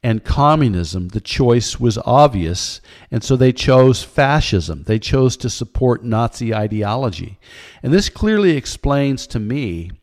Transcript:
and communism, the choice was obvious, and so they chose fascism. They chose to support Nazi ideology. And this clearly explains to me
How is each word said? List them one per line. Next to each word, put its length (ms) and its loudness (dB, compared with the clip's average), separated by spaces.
and 220 -2
communism, 840 0
the 120 -6
choice 580 0
was 200 0
obvious, 800 0
and 120 -4
so 140 0
they 160 4
chose 500 4
fascism. 840 -2
They 160 0
chose 380 2
to 120 -6
support 540 -2
Nazi 500 -2
ideology. 840 -4
And 100 0
this 160 2
clearly 480 2
explains 720 -2
to 120 -6
me 500 -6